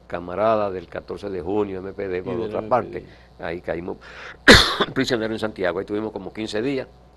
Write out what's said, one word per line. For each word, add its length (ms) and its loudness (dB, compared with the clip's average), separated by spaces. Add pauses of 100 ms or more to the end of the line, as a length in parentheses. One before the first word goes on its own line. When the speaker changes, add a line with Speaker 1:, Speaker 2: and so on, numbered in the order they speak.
Speaker 1:
camaradas 640 2
del 160 -8
catorce 420 -8
de 100 -4
junio, 380 0
M 140 -8
P 160 -6
D, 100 -2
Speaker 2:
Y 40 -4
Speaker 1:
por 120 -4
Speaker 2:
del 80 -2
Speaker 1:
otra 160 -4
Speaker 2:
M 40 -2
P 20 -10
D. 60 -10
Speaker 1:
parte. 340 0 (340)
Ahí 220 -6
caímos 380 -6 (460)
<coughs> 480 6
prisioneros 440 0
en 20 -6
Santiago. 400 0
Ahí 80 -2
tuvimos 240 -2
como 220 -8
quince 280 -4
días, 280 -2 (280)